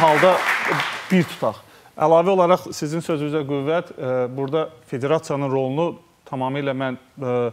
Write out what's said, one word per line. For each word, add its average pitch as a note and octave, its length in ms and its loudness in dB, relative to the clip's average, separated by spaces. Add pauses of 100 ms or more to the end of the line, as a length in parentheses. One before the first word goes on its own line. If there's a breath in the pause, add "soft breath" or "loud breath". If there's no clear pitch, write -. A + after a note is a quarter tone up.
halda D#3+ 320 6 (760)
bir F3+ 220 4
tutaq. - 300 -4 (360 loud breath)
Əlavə E3 380 6
olaraq F3+ 320 4 (100)
sizin D#3+ 240 -4
sözünüzə D3+ 460 -2
qüvvət, D3 480 -2
e, C3 160 -6 (260)
burada C#3+ 300 -2 (180)
federasiyanın C#3 640 -2
rolunu C3+ 380 0 (420)
tamamilə C3+ 480 -4
mən, C3 220 -4 (180)
e, B2+ 160 -4 (200)